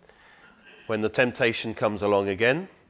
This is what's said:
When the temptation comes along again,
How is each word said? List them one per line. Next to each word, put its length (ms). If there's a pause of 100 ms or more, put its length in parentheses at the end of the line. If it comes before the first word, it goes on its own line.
(880)
When 140
the 80
temptation 640
comes 280
along 280
again, 400 (200)